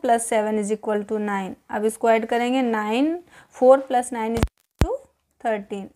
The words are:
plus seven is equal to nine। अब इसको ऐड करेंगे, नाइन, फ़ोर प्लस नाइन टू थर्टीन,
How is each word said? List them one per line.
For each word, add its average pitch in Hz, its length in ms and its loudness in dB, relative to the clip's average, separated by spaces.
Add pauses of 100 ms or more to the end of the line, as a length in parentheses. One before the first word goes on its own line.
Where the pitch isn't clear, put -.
plus 233 300 0
seven 214 320 0
is 202 140 -4
equal 208 340 -4
to 214 160 -4
nine। 196 280 -6 (160)
अब 214 140 -4
इसको 220 260 0
ऐड 226 160 4
करेंगे, 240 360 0
नाइन, 226 520 0 (420)
फ़ोर 262 220 8 (100)
प्लस 247 240 -2
नाइन 226 240 -4 (440)
टू 427 160 2 (480)
थर्टीन, 208 520 -6